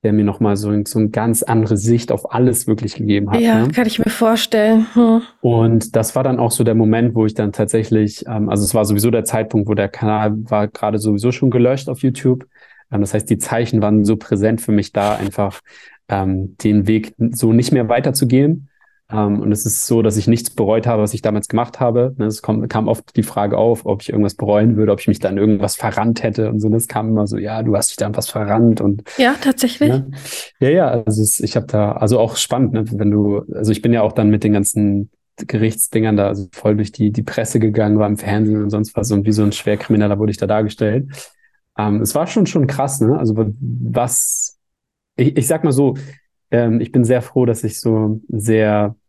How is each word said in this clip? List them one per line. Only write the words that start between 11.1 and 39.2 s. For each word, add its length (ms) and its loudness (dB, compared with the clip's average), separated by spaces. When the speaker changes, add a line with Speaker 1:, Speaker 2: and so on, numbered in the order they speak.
Speaker 1:
schon 180 0
gelöscht 380 2
auf 140 -6
YouTube. 440 0
Ähm, 80 0
das 140 -2
heißt, 140 -2
die 100 0
Zeichen 440 -2
waren 220 2
so 120 2
präsent 440 -2
für 120 -2
mich 200 0
da, 220 0
einfach, 460 -4
ähm, 500 -4
den 300 2
Weg 260 0
so 200 2
nicht 200 2
mehr 160 2
weiterzugehen. 800 2
Ähm, 300 0
und 120 -2
es 120 -2
ist 220 -4
so, 160 2
dass 140 2
ich 120 0
nichts 220 0
bereut 360 0
habe, 160 2
was 120 -2
ich 80 -8
damals 260 -2
gemacht 320 -4
habe. 380 0
Ne, 80 -2
es 160 -4
kommt, 260 -2
kam 200 -2
oft 280 -4
die 60 2
Frage 340 -2
auf, 300 0
ob 160 -2
ich 80 -10
irgendwas 240 0
bereuen 420 2
würde, 160 2
ob 80 -2
ich 80 -2
mich 100 0
dann 200 -2
irgendwas 380 0
verrannt 460 -2
hätte 280 -2
und 100 -2
so. 80 0
Das 200 0
kam 200 -4
immer 180 0
so, 120 -4
„Ja, 240 -6
du 120 0
hast 160 -2
dich 60 -14
da 180 -4
was 140 -4
verrannt.“ 540 2
Und, 200 0
Speaker 2:
Ja, 240 2
tatsächlich? 480 0
Speaker 1:
ne? 220 0
Ja, 80 4
ja, 200 4
also 340 0
es, 180 0
ich 160 -4
hab 120 -2
da, 240 0
also 260 0
auch 180 0
spannend, 380 0
ne, 100 -2
wenn 120 2
du, 340 0
also 180 0
ich 80 -2
bin 140 2
ja 80 2
auch 100 0
dann 160 2
mit 160 2
den 80 2
ganzen 580 0
Gerichtsdingern 800 -2
da, 100 2
also 260 -6
voll 240 -2
durch 160 -4
die, 200 0
die 100 -4
Presse 380 -2
gegangen, 380 2
war 100 2
im 100 -2
Fernsehen 440 0
und 80 -2
sonst 260 -4
was 160 -4
und 120 2